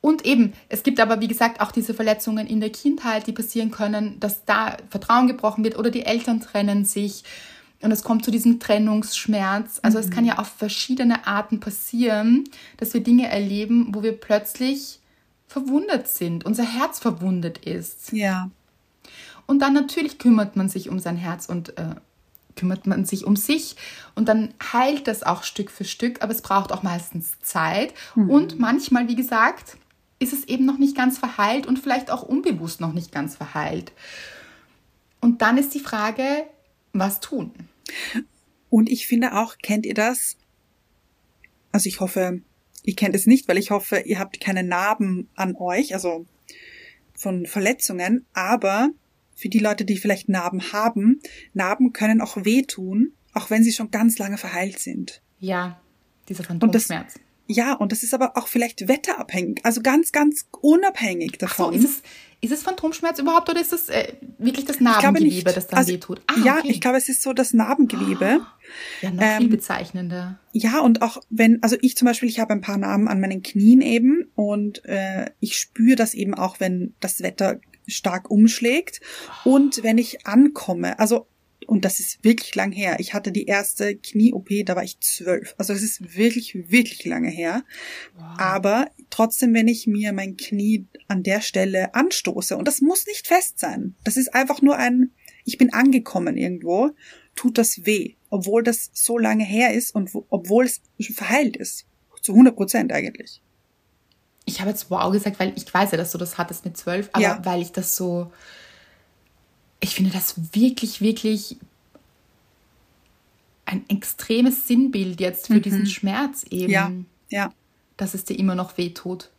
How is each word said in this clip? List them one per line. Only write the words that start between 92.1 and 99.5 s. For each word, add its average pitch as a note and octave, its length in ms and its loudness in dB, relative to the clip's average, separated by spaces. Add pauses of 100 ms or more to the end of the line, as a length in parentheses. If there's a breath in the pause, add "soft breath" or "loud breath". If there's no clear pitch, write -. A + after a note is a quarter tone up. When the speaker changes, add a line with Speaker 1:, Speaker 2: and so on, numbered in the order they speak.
Speaker 2:
und F3+ 140 -2
das - 100 -2
muss E4 260 2
nicht - 220 -10
fest - 320 2
sein, - 360 -6 (100)
das A3 100 0
ist B3+ 180 0
einfach C4+ 280 2
nur C#4+ 160 6
ein, B3+ 340 2 (320 soft breath)
ich - 140 -8
bin B3 160 6
angekommen A3+ 640 2
irgendwo, F3+ 540 0 (440 soft breath)
tut A#3 220 0
das A3+ 280 0
weh, G#3 280 0 (160)
obwohl G3+ 340 0
das A#3 300 -2
so - 240 -2
lange A3 260 2
her G#3+ 300 2